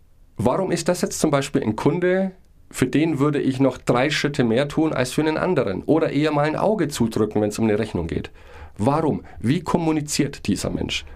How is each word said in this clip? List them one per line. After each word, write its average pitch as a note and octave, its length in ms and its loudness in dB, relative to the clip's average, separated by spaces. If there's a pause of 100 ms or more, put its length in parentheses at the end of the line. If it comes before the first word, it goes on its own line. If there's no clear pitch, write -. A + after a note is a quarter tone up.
(380)
Warum E3+ 320 0
ist E3+ 180 0
das F3+ 140 0
jetzt - 180 -4
zum D#3+ 100 2
Beispiel C#3 320 0
ein - 140 -2
Kunde, F#3 560 2 (380)
für - 160 0
den C#3 320 2
würde C#3+ 220 2
ich C3 200 0
noch C3+ 160 2
drei B2+ 320 2
Schritte C#3+ 360 0
mehr A#2+ 240 2
tun D#3 240 0
als B2 200 -2
für - 100 0
einen D#3 140 0
anderen A2+ 480 0
oder D#3 260 2
eher D3+ 220 0
mal D3 140 2
ein D#3 100 -2
Auge F3+ 320 0
zudrücken, A2 540 0
wenn's G#2 160 0
um A2+ 80 0
eine G#2 120 2
Rechnung G#2 280 -4
geht? - 240 -6 (480)
Warum? C#3 460 0 (160)
Wie C#3 200 0
kommuniziert D#3 840 -2
dieser - 240 0
Mensch? - 340 -4 (120)